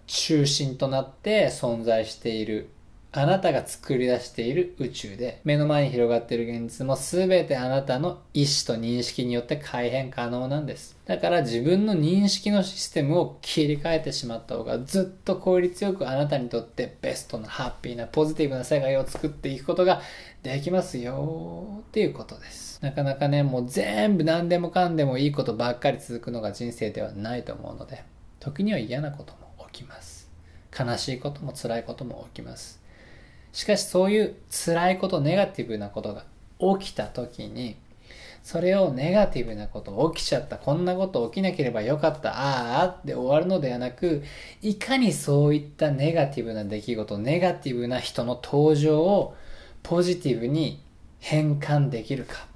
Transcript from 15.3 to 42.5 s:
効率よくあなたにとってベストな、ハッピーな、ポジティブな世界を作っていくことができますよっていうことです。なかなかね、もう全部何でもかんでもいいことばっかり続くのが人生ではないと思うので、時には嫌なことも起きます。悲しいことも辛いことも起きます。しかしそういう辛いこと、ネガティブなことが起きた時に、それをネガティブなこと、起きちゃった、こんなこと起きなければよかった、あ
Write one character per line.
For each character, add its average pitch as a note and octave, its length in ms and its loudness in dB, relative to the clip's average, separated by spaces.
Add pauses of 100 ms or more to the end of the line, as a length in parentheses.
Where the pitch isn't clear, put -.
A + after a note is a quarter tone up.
効 F#3 240 4
率 F3+ 220 0
よ G3 120 0
く B2+ 140 -4
あ C3 60 -4
な C#3+ 140 2
た D3 100 2
に A#2+ 120 -4
と A#2 100 -2
っ - 60 -12
て - 340 -8
ベ C3 140 -2
ス - 120 -10
ト A#2 120 -8
な、 A2 100 -10
ハ B2+ 200 -6
ッ - 120 -6
ピ B2 120 -8
ー A#2 40 -8
な、 A#2 100 -6
ポ D#3 200 2
ジ D3+ 80 0
テ D#3 100 2
ィ C#3+ 40 0
ブ C3+ 60 -4
な B2+ 100 -2
世 D3 160 2
界 C3+ 160 2
を C3 100 2
作 - 220 -4
っ - 20 -4
て - 180 -8
い C3+ 100 -4
く - 80 -14
こ E3+ 80 0
と F3+ 120 4
が - 160 4 (400)
で D3 180 -4
き F3 100 -2
ま F3+ 120 2
す - 160 -6
よ E3 840 -8
っ - 100 -20
て A3 100 0
い G#3 60 4
う - 60 0
こ - 120 -12
と - 140 -18
で - 120 -18
す。 - 160 -16 (160)
な C#3 100 -4
か D3 100 -2
な C#3 120 0
か C#3+ 140 2
ね、 C#3+ 140 4
も B2+ 200 0
う B2 40 -4
全 G#3 520 2
部 D3+ 60 4
何 E3+ 260 2
で F3 80 4
も F3 100 -2
か F3+ 200 4
ん E3 80 0
で D3 100 4
も B2+ 100 0
い C#3+ 120 4
い C#3+ 40 0
こ - 100 0
と G#2+ 120 0
ば A#2+ 180 0
っ B2 60 -6
か C#3 120 2
り - 80 -2
続 A#2 220 -8
く C3 100 -10
の A#2 120 -6
が G#2 100 -4
人 A#2+ 220 -6
生 G#2+ 160 -4
で A2 100 -8
は G#2+ 120 -6
な G#2+ 220 -6
い A#2+ 100 -6
と - 100 -8
思 - 180 -12
う - 40 -12
の - 100 -12
で、 - 160 -16 (380)
時 C#3+ 220 -6
に G#3+ 120 2
は D3+ 40 0
嫌 B2+ 220 -4
な D3 100 -4
こ - 140 -12
と - 80 -20
も - 400 -20
起 - 120 -16
き - 40 -20
ま - 140 -20
す。 - 260 -20 (500)
悲 B2 200 -2
し C3 160 -4
い B2 40 -8
こ C#3+ 120 -6
と - 100 -12
も C#3+ 140 -8
辛 A#2 240 -4
い A#2 60 -8
こ A#2 100 -10
と C3 100 -12
も A#2 300 -12
起 - 80 -12
き A#2+ 40 -12
ま B2 80 -12
す。 - 300 -18 (680)
し - 120 -6
か G3 140 4
し - 80 -2
そ F#3 220 4
う G3+ 40 2
い G#3+ 80 6
う - 160 0 (140)
辛 E3+ 400 2
い F#3 80 2
こ F#3+ 100 -2
と、 E3 140 0
ネ D#3 120 2
ガ G3 120 4
テ D#3 160 -6
ィ A2 40 -4
ブ A2 120 -4
な G2+ 100 -6
こ - 140 -8
と G#2+ 100 -6
が - 140 -12 (520)
起 - 100 -8
き - 40 -14
た G#2 140 -4
時 A#2+ 420 -8
に、 A2+ 280 -8 (680)
そ - 180 -4
れ F#3 160 4
を F3+ 160 4
ネ C#3 200 0
ガ G#3 160 6
テ C3 120 0
ィ A2+ 60 -2
ブ - 80 -6
な G#2 120 -8
こ G#2+ 140 -8
と、 B2+ 340 0
起 - 80 -6
き - 40 -2
ち C#3+ 100 2
ゃ - 40 0
っ - 80 -10
た、 - 100 -10
こ C#3+ 160 0
ん F3 100 0
な F3+ 100 0
こ F#3+ 120 -2
と A#2+ 240 0
起 - 60 -8
き G3 60 0
な F#3 100 2
け - 120 0
れ B2 60 0
ば A2 100 -2
よ B2+ 160 0
か D#3 140 2
っ D3 100 -8
た、 - 140 -2
あ B2+ 500 0